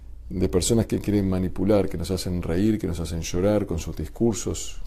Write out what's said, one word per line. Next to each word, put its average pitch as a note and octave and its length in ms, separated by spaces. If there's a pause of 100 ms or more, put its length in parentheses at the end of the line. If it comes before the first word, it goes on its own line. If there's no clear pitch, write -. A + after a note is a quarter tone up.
(300)
de F#2 200
personas G2 380
que G#2 120
quieren G2+ 300
manipular, F#2 580
que - 100
nos E2 120
hacen F2+ 320
reír, F#2+ 380
que F#2 80
nos E2 120
hacen E2 220
llorar G2 460
con E2+ 100
sus D#2 180
discursos, - 920